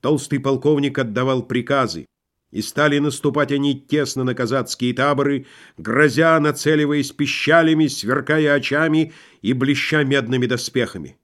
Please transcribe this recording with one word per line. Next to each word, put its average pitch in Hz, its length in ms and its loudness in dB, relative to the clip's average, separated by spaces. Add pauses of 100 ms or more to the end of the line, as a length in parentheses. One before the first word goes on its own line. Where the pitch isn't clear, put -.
Толстый 143 380 -2
полковник 139 600 0
отдавал 127 440 -2
приказы, 120 640 -2 (460)
и 107 100 -6
стали 143 380 0
наступать 143 500 -2
они 139 280 0
тесно 139 440 -2
на 127 120 -2
казацкие 123 600 -2
таборы, 139 520 0 (300)
грозя, 147 640 2
нацеливаясь 147 720 0
пищалями, 160 800 2
сверкая 143 640 0
очами 156 580 0 (300)
и 101 100 0
блеща 139 520 0
медными 127 420 0
доспехами. 113 760 -4